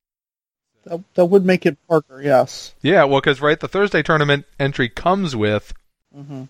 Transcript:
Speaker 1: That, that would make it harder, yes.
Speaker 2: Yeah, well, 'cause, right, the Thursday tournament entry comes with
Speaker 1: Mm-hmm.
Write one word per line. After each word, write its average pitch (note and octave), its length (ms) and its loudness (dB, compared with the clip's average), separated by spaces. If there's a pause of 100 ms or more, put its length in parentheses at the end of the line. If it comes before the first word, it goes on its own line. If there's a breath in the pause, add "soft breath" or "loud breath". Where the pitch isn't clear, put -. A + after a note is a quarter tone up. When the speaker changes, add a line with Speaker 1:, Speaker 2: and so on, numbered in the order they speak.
(840)
Speaker 1:
That, F3 160 -10 (140)
that F3 100 4
would F#3 200 4
make F#3 200 2
it D#3 120 0 (120)
harder, D3 320 -2
yes. C3 600 0
Speaker 2:
Yeah, E3 220 4
well, C#3 160 2
'cause, C3+ 220 0
right, D3 180 0
the C3+ 80 -8
Thursday F#3+ 340 -2
tournament C#3+ 440 0 (120)
entry C#3 300 -2
comes F3 480 -4
with G#2 380 -2 (440)
Speaker 1:
Mm-hmm. C#3+ 320 -16